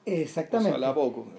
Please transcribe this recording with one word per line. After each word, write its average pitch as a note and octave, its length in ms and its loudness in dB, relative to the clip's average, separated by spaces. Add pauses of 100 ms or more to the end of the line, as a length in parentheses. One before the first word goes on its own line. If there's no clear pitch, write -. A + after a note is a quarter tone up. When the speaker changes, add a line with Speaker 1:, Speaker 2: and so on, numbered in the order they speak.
Speaker 1:
Exactamente. F3+ 640 0
Speaker 2:
O D3 40 4
se - 20 0
habla C3 180 0
poco. A#2+ 340 0 (120)